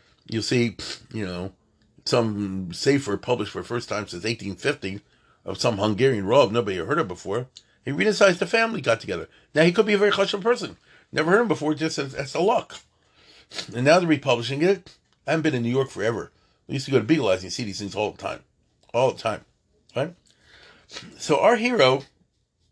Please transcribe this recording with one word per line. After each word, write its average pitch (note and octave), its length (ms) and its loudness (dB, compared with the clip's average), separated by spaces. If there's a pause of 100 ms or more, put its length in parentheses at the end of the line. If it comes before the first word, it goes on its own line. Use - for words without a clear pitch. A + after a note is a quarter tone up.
(280)
you'll A2 160 -4
see, A#2+ 320 0 (360)
you A2 140 -6
know, F2+ 280 -8 (520)
some G2+ 680 -2
sefer C3+ 440 0
published A2+ 340 -4
for F#2 100 -8
the F2+ 60 -14
first A#2+ 220 -6
time G2+ 180 -6
since F2+ 180 -10
eighteen G2+ 300 -6
fifty G2+ 460 -6 (420)
of F#2 160 -8
some A2 180 -2
Hungarian G#2+ 480 0
Rav A#2 260 4
nobody G#2 260 -2
had E2 100 -4
heard D3 120 0
of C3 80 -2
before. G2 400 -6 (360)
He C#3 80 -6
realized F#3+ 480 2
the F3+ 80 -2
family A3+ 340 0
got F#3+ 180 2
together. E2 280 -8 (260)
Now, D3+ 100 4
he E3+ 80 6
could G3 140 4
be G#3 80 2
a G3+ 40 4
very G3+ 140 4
chashuv G3 300 0
person. G3+ 360 -2 (340)
Never D#3 200 0
heard G#3+ 100 6
him A#3 60 2
before, D3+ 280 0
just D#3+ 240 -2
as, C3+ 160 -6
as C#3 180 -8
a D3 60 -2
luck. G#3+ 400 0 (960)
And B2 100 -2
now D#3+ 140 6
they're F3 80 0
republishing C3+ 560 0
it. F#3 320 0 (320)
I C3+ 40 -2
haven't D#3 120 0
been D3+ 100 2
in B2 80 -2
New A#2 80 0
York C3 220 0
forever. G#2 400 -4 (360)
We - 60 -8
used C3 120 -6
to C3 60 -10
go C3 60 4
to A2+ 60 4
Beagle B2 260 2
Eyes F#2 140 0
and F2+ 100 -10
see B2 100 -6
these G2+ 160 -8
things G2+ 140 -8
all G2+ 180 -2
the - 60 -20
time. - 240 -8 (500)
All B2 200 2
the - 80 -14
time. G#2+ 260 -6 (500)
Right? D3+ 200 -4 (1000)
So - 220 0
our A3+ 160 6
hero G#3+ 480 4 (680)